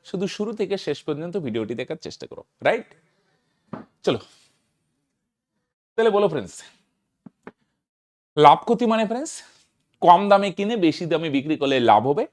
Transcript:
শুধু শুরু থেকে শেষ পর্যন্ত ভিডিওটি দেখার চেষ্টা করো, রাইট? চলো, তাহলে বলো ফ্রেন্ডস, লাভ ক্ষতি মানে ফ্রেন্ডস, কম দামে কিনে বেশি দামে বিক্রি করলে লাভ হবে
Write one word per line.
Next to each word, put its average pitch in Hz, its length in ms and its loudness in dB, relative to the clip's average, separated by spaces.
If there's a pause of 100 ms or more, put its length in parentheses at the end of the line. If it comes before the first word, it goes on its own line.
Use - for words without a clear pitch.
শুধু 190 180 -6 (100)
শুরু 208 140 -6 (100)
থেকে 196 140 -4 (120)
শেষ 147 200 -6
পর্যন্ত 160 280 -8 (120)
ভিডিওটি 113 340 -6
দেখার 156 260 -10
চেষ্টা - 240 -14
করো, - 120 -18 (240)
রাইট? 220 220 -2 (1160)
চলো, 123 140 -2 (1700)
তাহলে 226 220 2
বলো 208 160 2
ফ্রেন্ডস, 107 220 -8 (1800)
লাভ 151 220 8 (100)
ক্ষতি 240 240 0
মানে 220 180 0
ফ্রেন্ডস, 262 220 -8 (760)
কম 175 140 8 (100)
দামে 202 260 4
কিনে 202 180 -4 (120)
বেশি 156 260 0
দামে 160 240 -2
বিক্রি 143 240 -2
করলে 135 160 2 (140)
লাভ 107 200 6
হবে 196 220 0